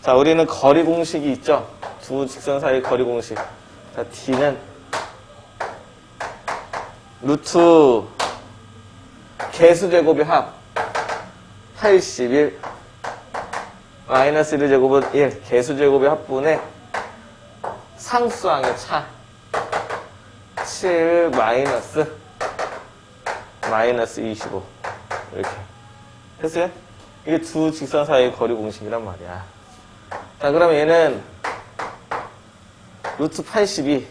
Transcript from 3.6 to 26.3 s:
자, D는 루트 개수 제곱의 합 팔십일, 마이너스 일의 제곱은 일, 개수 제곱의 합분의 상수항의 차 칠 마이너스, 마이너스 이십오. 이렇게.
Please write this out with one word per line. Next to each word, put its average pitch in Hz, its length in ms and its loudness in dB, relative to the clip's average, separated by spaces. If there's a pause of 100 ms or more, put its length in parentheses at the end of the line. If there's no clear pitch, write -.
자, 120 160 -6
D는 131 460 0 (2750)
루트 147 840 6 (1500)
개수 170 380 4
제곱의 156 360 2
합 156 280 0 (1300)
팔십일, 147 800 2 (1500)
마이너스 147 480 2
일의 143 140 2
제곱은 135 440 4
일, 139 300 2
개수 123 340 0
제곱의 139 320 4
합분의 151 500 0 (1400)
상수항의 170 800 -2
차 - 280 -6 (1600)
칠 170 640 0
마이너스, 127 840 0 (1600)
마이너스 117 500 0
이십오. 107 440 -8 (680)
이렇게. 95 160 -6 (920)